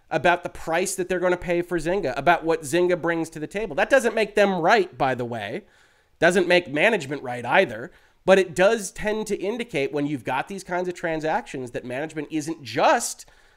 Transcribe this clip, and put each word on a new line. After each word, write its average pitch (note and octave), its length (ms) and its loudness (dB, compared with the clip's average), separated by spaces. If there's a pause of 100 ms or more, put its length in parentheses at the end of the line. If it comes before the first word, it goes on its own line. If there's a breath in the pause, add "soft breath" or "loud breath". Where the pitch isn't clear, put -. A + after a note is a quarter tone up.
(100)
about F3 340 2
the - 60 -10
price F3 460 -2
that F#3 140 -4
they're F#3 100 0
gonna F3+ 180 2
pay F3 240 0
for F3 160 -4
Zynga, D#3+ 400 -2
about D#3 260 0
what D#3+ 200 0
Zynga F3 360 0
brings E3 320 -4
to D#3 80 -14
the D3+ 80 -8
table. G3 280 -8
That G#3 140 0
doesn't A3+ 260 4
make G#3+ 200 0
them G3 240 4
right, F3+ 380 4
by C3 180 0
the A#2+ 100 -4
way. A#2 400 -8 (540 soft breath)
Doesn't F3 280 4
make F3+ 240 4
management D3 520 0
right B2 220 -8
either. C3 460 -2 (340 soft breath)
But F#3+ 120 8
it F#3 160 2
does G3 380 2
tend G#3+ 360 -4
to G3+ 100 -4
indicate F3+ 540 -4
when D3 140 -2
you've C#3+ 200 -4
got C3+ 240 -4
these F#3+ 140 -10
kinds F3+ 240 -4
of F3 60 -4
transactions D#3 800 -4
that A#2+ 140 -8
management C#3+ 440 -8
isn't D#3 320 -6
just F#3+ 640 0 (320 soft breath)